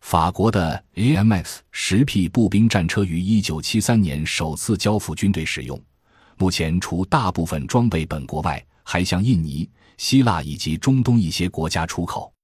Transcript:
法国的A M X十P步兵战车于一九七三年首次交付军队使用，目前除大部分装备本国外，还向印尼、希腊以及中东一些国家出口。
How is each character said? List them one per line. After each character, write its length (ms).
法 300
国 200
的 320
A 220
M 180
X 260
十 340
P 200
步 220
兵 180
战 220
车 160
于 160
一 180
九 220
七 180
三 220
年 240
首 320
次 180
交 240
付 160
军 160
队 140
使 200
用， 140
目 120
前 300
除 240
大 260
部 140
分 220
装 200
备 200
本 180
国 160
外， 240
还 220
向 180
印 220
尼、 240
希 240
腊 200
以 140
及 200
中 260
东 180
一 100
些 180
国 200
家 180
出 180
口。 280